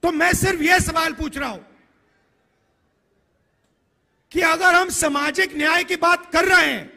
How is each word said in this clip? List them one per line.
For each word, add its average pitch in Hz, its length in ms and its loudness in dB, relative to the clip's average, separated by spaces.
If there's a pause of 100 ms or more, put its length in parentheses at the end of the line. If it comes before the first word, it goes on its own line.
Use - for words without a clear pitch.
तो 339 100 0
मैं 330 200 0
सिर्फ 370 280 -2
यह 349 180 4
सवाल 320 340 -2
पूछ 277 260 -8
रहा 277 120 -6
हूं 190 120 -14 (2750)
कि 330 100 -2
अगर 339 340 2
हम 359 160 2
सामाजिक 302 680 -2
न्याय 320 280 0
की 349 120 -4
बात 349 360 0
कर 330 120 2
रहे 349 280 4
हैं 196 140 -8 (100)